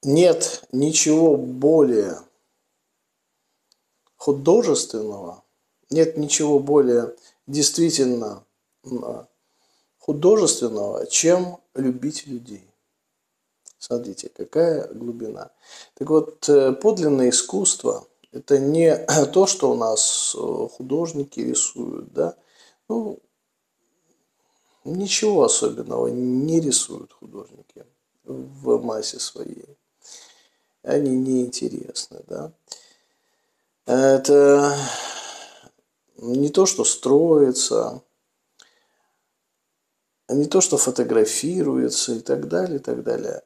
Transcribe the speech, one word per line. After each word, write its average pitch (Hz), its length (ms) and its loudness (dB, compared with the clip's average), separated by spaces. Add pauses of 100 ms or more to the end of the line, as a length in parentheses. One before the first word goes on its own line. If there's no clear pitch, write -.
Нет 165 600 2 (100)
ничего 156 640 4
более 127 840 2 (2000)
художественного, 139 1300 0 (460)
нет 160 280 2
ничего 147 420 0
более 127 560 2 (320)
действительно, 135 960 -2 (420)
м, 127 180 -10
а, 117 240 -12 (720)
художественного, 147 1080 0
чем 180 520 0 (160)
любить 131 520 -6
людей. 117 400 -16 (1120)
Смотрите, 117 500 -10
какая 160 640 -2
глубина. 113 580 -12 (440)
Так 143 140 -8
вот, 156 400 0
э, 139 240 6
подлинное 147 560 2
искусство — - 800 -2 (240)
это 139 280 0
не 156 360 4 (120)
<clears throat> 147 260 2
то, 190 140 6
что 135 240 0
у 123 40 2
нас, - 600 -2
э, 117 360 -6
художники 143 680 -8
рисуют, - 720 -6
да. - 220 -2 (540)
Ну, 220 300 -6 (1700)
ничего 190 580 0
особенного 120 640 -2
не 127 540 0
рисуют - 520 -6
художники - 720 -20 (380)
в 131 600 -4
массе 110 360 -8
своей. - 580 -14 (1040)
Они 139 320 0
неинтересны, - 1120 -4
да. 50 240 -12 (1400)
Это 143 880 6 (1400)
не 131 320 -2
то, 190 160 4
что - 180 -2
строится, 131 1160 2 (2250)
не 143 180 0
то, - 140 2
что - 160 0
фотографируется 127 1400 -2
и 113 80 -6
так 139 260 -4
далее, 175 300 -4
и - 20 -6
так 123 240 -8
далее. - 420 -6